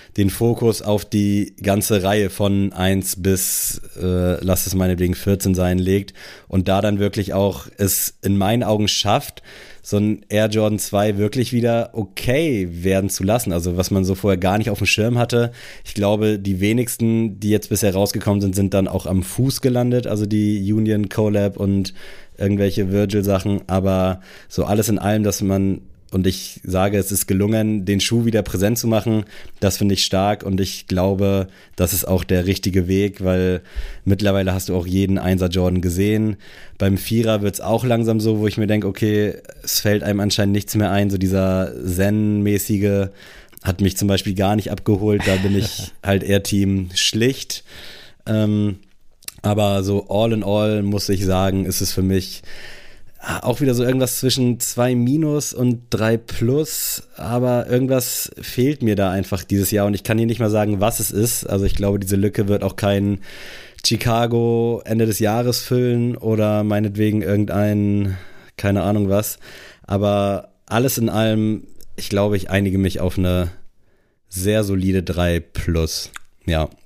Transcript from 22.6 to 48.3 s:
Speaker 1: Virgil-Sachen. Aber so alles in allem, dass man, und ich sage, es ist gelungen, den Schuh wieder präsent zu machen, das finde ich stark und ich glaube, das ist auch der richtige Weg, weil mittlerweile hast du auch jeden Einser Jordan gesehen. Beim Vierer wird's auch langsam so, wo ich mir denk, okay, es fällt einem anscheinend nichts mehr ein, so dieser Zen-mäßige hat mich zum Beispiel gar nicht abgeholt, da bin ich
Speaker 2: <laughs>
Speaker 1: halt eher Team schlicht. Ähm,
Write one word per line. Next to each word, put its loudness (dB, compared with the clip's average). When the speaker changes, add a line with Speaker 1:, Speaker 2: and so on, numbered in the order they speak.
Speaker 1:
Virgil-Sachen. 0
Aber 0
so -2
alles 0
in 2
allem, 0
dass -2
man, 0
und 0
ich -4
sage, 0
es 0
ist -2
gelungen, 0
den 0
Schuh 0
wieder 2
präsent 0
zu -4
machen, 0
das 2
finde 2
ich 0
stark 0
und -2
ich -6
glaube, 0
das 2
ist -2
auch 2
der 0
richtige 0
Weg, 0
weil 0
mittlerweile 2
hast -4
du -2
auch -2
jeden 2
Einser 2
Jordan 2
gesehen. 0
Beim 2
Vierer 0
wird's -2
auch 0
langsam 2
so, 2
wo 2
ich -2
mir 0
denk, 0
okay, 0
es -4
fällt 2
einem 0
anscheinend 0
nichts -2
mehr 2
ein, 2
so 0
dieser 0
Zen-mäßige 2
hat -2
mich 2
zum 2
Beispiel 0
gar 2
nicht -4
abgeholt, 0
da 4
bin 2
ich -4
Speaker 2:
<laughs> -20
Speaker 1:
halt 2
eher 2
Team 0
schlicht. -2
Ähm, 2